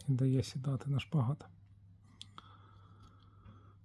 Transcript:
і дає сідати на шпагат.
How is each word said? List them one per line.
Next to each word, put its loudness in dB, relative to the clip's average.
і 2
дає 4
сідати -4
на 2
шпагат. 0